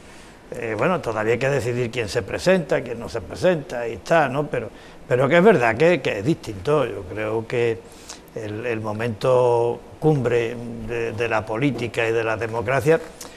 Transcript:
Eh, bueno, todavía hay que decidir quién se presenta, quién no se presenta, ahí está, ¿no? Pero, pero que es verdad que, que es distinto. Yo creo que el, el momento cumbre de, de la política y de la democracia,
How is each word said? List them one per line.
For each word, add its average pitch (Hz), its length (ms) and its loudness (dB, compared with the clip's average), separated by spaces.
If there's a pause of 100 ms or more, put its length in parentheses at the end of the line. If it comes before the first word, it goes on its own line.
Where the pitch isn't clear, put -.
(520)
Eh, 117 240 -6
bueno, 156 240 0
todavía 110 320 0
hay 123 60 2
que 135 100 0
decidir 123 420 -2
quién 113 180 -4
se - 140 -2
presenta, 156 600 0
quién 120 180 -8
no 107 80 -10
se 117 120 -6
presenta, 143 600 -2
ahí 117 140 -6
está, 151 340 2
¿no? 139 180 -2
Pero, 117 220 -6 (400)
pero 131 200 4
que 160 100 6
es 175 40 8
verdad 127 340 6
que, 160 260 4
que 117 160 -2
es 98 60 -4
distinto. 135 600 0
Yo 101 200 -6
creo 107 420 -4
que 117 320 0 (560)
el, 107 320 -8
el 117 140 -2
momento 117 1000 0 (180)
cumbre 120 560 2 (320)
de, 113 260 -4
de 117 160 -2
la 110 180 0
política 117 600 -2
y 113 60 0
de 117 100 2
la 110 140 -2
democracia, 117 640 0 (360)